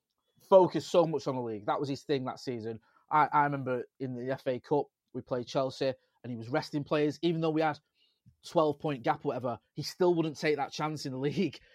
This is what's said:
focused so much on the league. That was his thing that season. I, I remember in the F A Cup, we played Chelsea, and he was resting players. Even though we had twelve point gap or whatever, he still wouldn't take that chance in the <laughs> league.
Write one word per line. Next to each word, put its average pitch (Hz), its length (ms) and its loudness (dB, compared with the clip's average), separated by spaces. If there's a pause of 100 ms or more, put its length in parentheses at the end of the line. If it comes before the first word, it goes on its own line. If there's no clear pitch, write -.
(480)
focused 175 440 6
so 170 140 6
much 156 200 -4
on 139 80 -2
the 127 80 -4
league. 110 240 -8
That 151 140 0
was 139 80 -2
his 139 140 -6
thing 135 240 -2
that - 120 -6
season. 113 400 -6 (320)
I, 151 220 4
I 147 120 4
remember 131 380 -2 (160)
in 127 160 -6
the 123 180 -6
F 131 140 -6
A 127 140 -2
Cup, 143 240 0 (280)
we 127 100 -8
played 123 260 -6
Chelsea, 135 440 -2 (300)
and 120 80 -10
he 120 60 -6
was 113 120 -10
resting 147 360 -2
players. 151 380 0
Even 165 180 0
though 160 100 0
we 156 120 0
had 151 180 -2 (680)
twelve 156 300 2
point 143 240 -4
gap 147 220 0
or 143 40 -2
whatever, 123 300 -4 (160)
he 151 80 -8
still 175 320 2
wouldn't 160 240 0
take 151 180 0
that 139 160 -4
chance 156 340 -4
in 135 60 -6
the 127 60 -6
<laughs> - 0 -
league. 147 400 -2 (160)